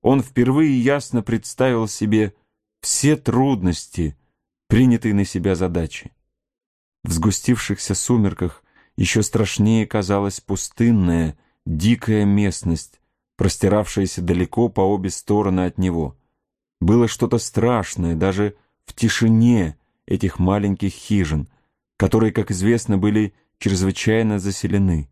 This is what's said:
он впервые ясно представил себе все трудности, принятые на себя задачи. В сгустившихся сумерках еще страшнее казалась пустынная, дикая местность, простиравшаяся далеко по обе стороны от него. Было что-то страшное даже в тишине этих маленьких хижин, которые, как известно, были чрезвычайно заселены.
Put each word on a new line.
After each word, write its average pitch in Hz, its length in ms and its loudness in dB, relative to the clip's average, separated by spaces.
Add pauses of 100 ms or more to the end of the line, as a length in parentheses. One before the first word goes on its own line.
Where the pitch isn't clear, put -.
он 127 220 2
впервые 131 580 2
ясно 127 420 -2
представил 117 640 -2
себе 107 480 0 (460)
все - 360 0
трудности, 92 1000 -2 (520)
принятые 117 440 4
на 101 140 2
себя 92 280 -2
задачи. 85 580 -4 (920)
В 85 80 -4
сгустившихся 98 840 -2
сумерках 98 680 -2 (360)
еще 104 240 0
страшнее 107 640 0
казалась 101 540 -2
пустынная, 90 1000 0 (260)
дикая 107 600 0
местность, 101 760 -2 (360)
простиравшаяся 98 840 0
далеко 90 480 0
по - 120 -4
обе 95 300 0
стороны 98 540 0
от 90 140 -6
него. 85 400 -2 (640)
Было 113 260 4
что-то 117 320 -2
страшное 98 760 -2
даже 98 400 -2 (280)
в - 100 -20
тишине 113 840 2 (280)
этих 92 340 -2
маленьких 98 500 0
хижин, 78 580 -2 (480)
которые, 110 360 2
как 104 180 -4
известно, 104 480 0
были 104 360 0 (240)
чрезвычайно 104 840 0
заселены. 95 720 -2